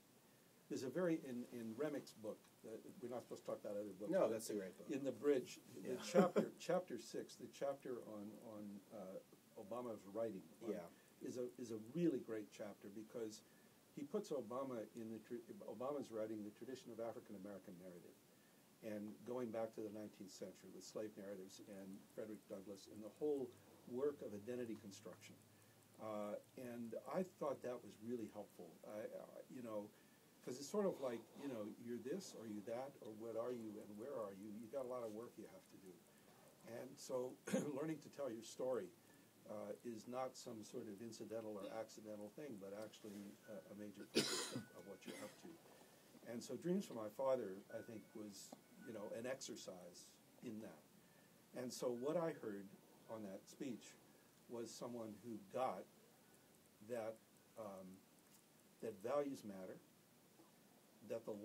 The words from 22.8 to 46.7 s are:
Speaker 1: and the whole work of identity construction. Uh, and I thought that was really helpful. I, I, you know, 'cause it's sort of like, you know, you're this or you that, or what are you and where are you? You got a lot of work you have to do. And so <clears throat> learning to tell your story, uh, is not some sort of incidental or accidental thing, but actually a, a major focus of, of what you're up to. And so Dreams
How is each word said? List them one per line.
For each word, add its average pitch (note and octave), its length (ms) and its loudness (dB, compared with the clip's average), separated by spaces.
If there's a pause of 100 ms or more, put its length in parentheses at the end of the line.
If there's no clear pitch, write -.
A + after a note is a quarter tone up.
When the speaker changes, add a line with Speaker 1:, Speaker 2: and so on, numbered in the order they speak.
Speaker 1:
and - 80 -8
the G#2+ 160 -4
whole C#3+ 320 4 (400)
work C#3+ 320 4
of A2 160 -4
identity A2+ 480 0
construction. F2+ 520 -10 (680)
Uh, G#2 320 2 (240)
and A#2+ 320 -2 (160)
I D#3+ 160 4 (160)
thought C#3 240 4
that B2 160 2
was G#2 240 -10
really A2+ 320 0
helpful. G2 320 -8 (160)
I, G#2+ 240 -2
I, - 320 -8 (160)
you B2 80 -4
know, G#2+ 240 0 (560)
'cause B2+ 160 -2
it's C#3+ 80 -4
sort G#3 180 6
of E3+ 140 4
like, A#2+ 240 2 (160)
you C#3+ 80 -2
know, A2+ 160 0 (160)
you're A#2 240 -2
this E3 320 -2
or A2 160 -6
you G#2 160 -2
that, B2+ 320 0
or A2 240 -6
what A2+ 160 0
are B2 160 4
you A2 240 -2
and G2 160 -8
where B2+ 240 -2
are G2 160 0
you? G#2 240 -6
You A#2+ 80 -6
got C3+ 160 2
a B2 80 -2
lot B2 160 0
of G#2+ 80 -4
work A#2+ 240 -4
you F#2+ 80 -6
have F#2 240 -14
to E2 80 -14
do. F#2 140 -12 (800)
And B2+ 140 -4 (100)
so B2+ 320 4 (160)
<clears throat> C#3+ 320 4
learning D#3 240 0
to - 60 -12 (100)
tell C#3 100 2
your A2+ 140 -2
story, A#2 480 2 (580)
uh, G#2 220 -4 (160)
is A2 240 -4
not B2+ 240 0
some A#2 280 -6
sort A2+ 280 -4
of G2 80 -6
incidental A2 560 -2
or G2 240 -4
accidental G#2+ 560 -4
thing, C3+ 240 -6
but G2 240 -6
actually G#2 480 -6 (160)
a, G#2+ 80 -6 (160)
a G2 80 -8
major G#2 320 -6
focus - 480 4
of, - 40 -4 (120)
of F#2 160 -10
what F#2 160 -10
you're - 160 -6
up G#2 80 -6 (160)
to. E2 40 -10 (800)
And A#2 120 -2
so B2+ 160 -2
Dreams F3+ 240 6